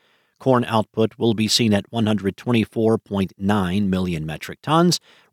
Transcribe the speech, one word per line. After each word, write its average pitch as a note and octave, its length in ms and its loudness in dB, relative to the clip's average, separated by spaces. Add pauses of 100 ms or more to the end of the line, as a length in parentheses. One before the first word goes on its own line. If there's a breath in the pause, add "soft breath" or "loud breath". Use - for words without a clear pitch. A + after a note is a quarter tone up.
(400)
Corn B2 240 2
output A2 560 -2
will A2+ 140 2
be G#2+ 160 -2
seen A2 240 2
at G2 180 -2
one A2 140 -2
hundred G2 320 -2
twenty-four A2+ 600 0
point G2 400 -4
nine G2 520 -2
million F2+ 360 -4
metric D#2 360 -12
tons, E3 400 2 (320 soft breath)